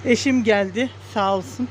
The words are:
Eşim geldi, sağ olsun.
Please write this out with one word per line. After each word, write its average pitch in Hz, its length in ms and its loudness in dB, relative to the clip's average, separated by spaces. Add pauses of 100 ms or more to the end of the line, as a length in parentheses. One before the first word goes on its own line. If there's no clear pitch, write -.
Eşim 254 400 2
geldi, 208 460 2 (240)
sağ 196 220 2
olsun. 247 340 -6